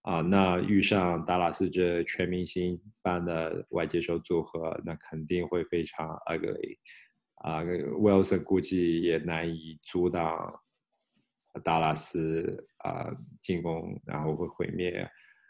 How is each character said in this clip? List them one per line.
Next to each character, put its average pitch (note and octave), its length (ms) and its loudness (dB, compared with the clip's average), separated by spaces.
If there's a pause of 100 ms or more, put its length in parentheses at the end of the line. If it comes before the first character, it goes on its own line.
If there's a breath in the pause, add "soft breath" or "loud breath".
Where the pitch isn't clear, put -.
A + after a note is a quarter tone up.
啊， E2+ 160 0
那 F2+ 400 4
遇 G2 220 4
上 F2+ 440 4
达 F2+ 120 2
拉 F2 120 4
斯 F2 200 0
这 F2 340 2
全 F2+ 240 -2
明 F2+ 180 -2
星 F2+ 320 -2 (240)
般 F2+ 220 0
的 E2 460 -2
外 E2 180 0
接 E2 140 0
手 E2+ 180 -2
组 E2 240 0
合， E2 400 -6
那 E2+ 120 -6
肯 D#2 300 -10
定 F2 220 0
会 F2 160 0
非 E2+ 220 -2
常 D#2+ 240 -8 (200)
ugly。 - 480 -6 (580 loud breath)
啊， D#2+ 260 -6
Wilson F2+ 800 4
估 F#2+ 160 2
计 E2+ 420 2
也 E2+ 160 2
难 E2+ 320 -4
以 D#2+ 320 -10
阻 F2+ 280 0
挡 E2+ 500 -2 (1040)
达 E2 160 2
拉 D#2 160 2
斯， D#2+ 720 -4 (120)
啊， - 360 -6 (240)
进 F2 220 -2
攻， E2 440 -4
然 - 160 -4
后 D#2 140 0
会 E2+ 100 -4
毁 - 260 -4
灭 F2 380 -4 (400 soft breath)